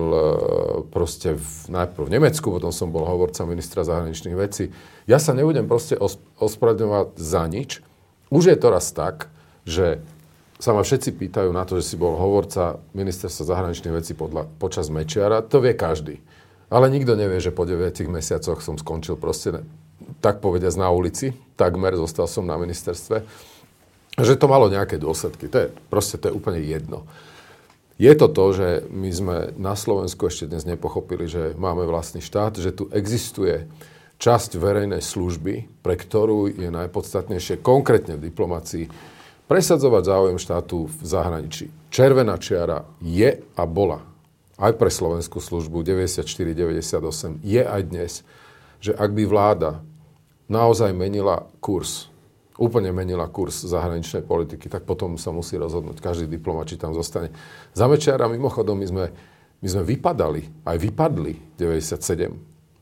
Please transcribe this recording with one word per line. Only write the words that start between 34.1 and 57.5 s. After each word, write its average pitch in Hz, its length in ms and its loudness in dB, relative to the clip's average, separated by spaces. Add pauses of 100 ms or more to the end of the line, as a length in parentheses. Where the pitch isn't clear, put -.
časť 120 400 2
verejnej 98 460 0
služby, 90 840 -6
pre 90 80 2
ktorú 107 560 0
je 90 240 -6
najpodstatnejšie 90 880 -4
konkrétne 123 560 4
v 80 160 -10
diplomácii 85 560 -6 (560)
presadzovať 139 640 6
záujem 95 320 4
štátu 85 480 -4
v 78 160 -12
zahraničí. 82 600 -4 (280)
Červená 127 480 6
čiara 85 400 0 (160)
je 90 560 2
a 90 160 -2
bola 82 400 -2 (440)
aj 104 240 2
pre 117 160 4
slovenskú 85 480 -4
službu 82 400 -6
deväťdesiatštyri 90 720 -2
deväťdesiatosem, 80 880 -4
je 104 240 2
aj 101 240 -2
dnes, 87 220 -6 (680)
že 104 160 -2
ak 104 180 2
by 107 140 2
vláda 95 560 4 (640)
naozaj 110 480 4
menila 98 640 0
kurz, - 500 -6 (540)
úplne 110 320 2
menila 90 400 -2
kurz - 320 -6
zahraničnej 85 560 -2
politiky, 85 480 -4
tak 95 160 -8
potom 87 320 -4
sa 82 160 -8
musí 85 240 -6
rozhodnúť 80 420 -6
každý 85 300 -4
diplomat, 80 400 -6
či 87 80 -10
tam 80 160 -6
zostane. 82 400 -6 (400)